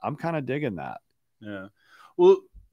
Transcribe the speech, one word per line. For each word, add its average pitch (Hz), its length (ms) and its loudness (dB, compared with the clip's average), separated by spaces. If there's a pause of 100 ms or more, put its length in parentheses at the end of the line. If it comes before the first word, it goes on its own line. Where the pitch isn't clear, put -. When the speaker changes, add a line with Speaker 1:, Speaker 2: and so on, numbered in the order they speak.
Speaker 1:
"I'm 120 120 -6
kinda 165 260 -4
digging 127 340 -4
that." 65 260 -12 (380)
Speaker 2:
Yeah. 101 300 -14 (460)
Well, 190 260 8 (320)